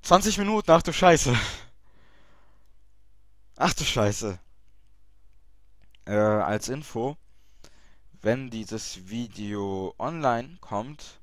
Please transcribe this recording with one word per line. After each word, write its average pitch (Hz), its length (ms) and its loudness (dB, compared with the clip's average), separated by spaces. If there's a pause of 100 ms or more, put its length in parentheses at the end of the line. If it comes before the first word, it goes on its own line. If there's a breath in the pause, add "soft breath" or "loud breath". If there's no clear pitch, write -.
Zwanzig 196 340 4
Minuten, 208 340 0
ach 165 120 8
du 165 100 -4
Scheiße. 160 420 6 (2250 loud breath)
Ach 175 160 2
du - 120 -4
Scheiße. 104 540 0 (1700)
Äh, 101 100 -6
als 107 540 2
Info, 135 480 -6 (1040 soft breath)
wenn 123 300 0
dieses 107 580 -10
Video 104 920 -6
online 139 600 -2
kommt 120 640 -10